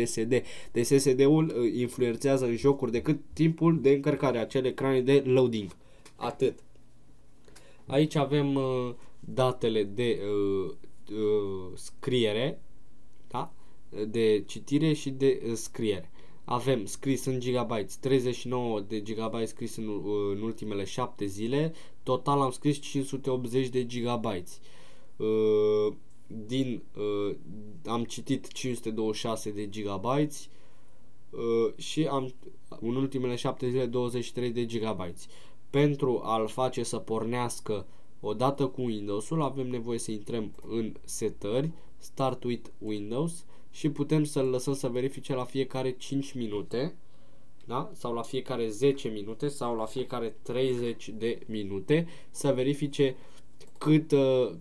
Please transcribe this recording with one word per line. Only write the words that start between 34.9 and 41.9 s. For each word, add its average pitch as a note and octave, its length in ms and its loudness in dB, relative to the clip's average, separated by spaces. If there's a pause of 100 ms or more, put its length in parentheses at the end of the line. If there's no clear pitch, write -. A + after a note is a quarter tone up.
Pentru C#3+ 540 4
a-l A2 220 2
face B2+ 360 0
să A#2 140 -2
pornească, A2 920 -2 (340)
odată B2+ 460 2
cu C3 160 -4
Windows-ul, A2 600 -2
avem C3+ 240 -2
nevoie A#2 320 -2
să - 120 -4
intrăm A2 420 -4 (160)
în A2+ 260 -2 (100)
setări, A#2 640 -2 (280)